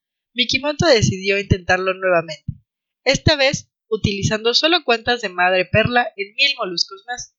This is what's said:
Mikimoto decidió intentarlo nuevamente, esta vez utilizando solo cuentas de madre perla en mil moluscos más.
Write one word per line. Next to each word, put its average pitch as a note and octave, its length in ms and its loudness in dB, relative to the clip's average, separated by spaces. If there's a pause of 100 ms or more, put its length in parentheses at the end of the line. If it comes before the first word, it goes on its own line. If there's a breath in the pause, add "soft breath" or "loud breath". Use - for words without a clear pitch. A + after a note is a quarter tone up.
(340)
Mikimoto C4 540 -2
decidió G3 520 2
intentarlo F#3 540 0
nuevamente, E3+ 520 -2 (600)
esta C#4 320 2
vez C#4 340 0 (160)
utilizando G#3+ 680 -2
solo D#4+ 300 2
cuentas A#3+ 380 0
de G#3 80 -4
madre F3+ 360 2
perla A3+ 520 0
en G3+ 180 -10
mil C#4 220 0
moluscos F#3+ 500 -6
más. B3 320 -12